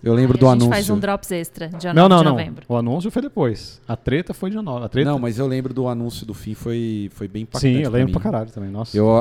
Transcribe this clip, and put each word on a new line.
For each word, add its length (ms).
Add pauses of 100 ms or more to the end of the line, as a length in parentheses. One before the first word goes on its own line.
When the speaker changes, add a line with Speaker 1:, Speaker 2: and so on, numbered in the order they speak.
Speaker 1:
Eu 140
lembro 220
Speaker 2:
Aí 20
Speaker 1:
do 80
Speaker 2:
a 60
gente 100
Speaker 1:
anúncio. 100
Speaker 2:
faz 180
um 100
Drops 320
Extra, 380
dia 220
Speaker 3:
Não, 160
Speaker 2:
nove 0
Speaker 3:
não, 100
Speaker 2:
de 80
Speaker 3:
não. 120
Speaker 2:
novembro. 300
Speaker 3:
O 80
anúncio 340
foi 100
depois. 680
A 80
treta 360
foi 180
dia 120
nove. 220
A 40
treta 220
Speaker 1:
Não, 80
mas 220
eu 80
lembro 260
do 140
anúncio 360
do 80
fim, 220
foi, 580
foi 140
bem 160
impactante 320
Speaker 3:
Sim, 80
eu 80
Speaker 1:
pra 80
Speaker 3:
lembro 80
Speaker 1:
mim. 60
Speaker 3:
pra 100
caralho 300
também, 180
nossa. 260
Speaker 1:
Eu 240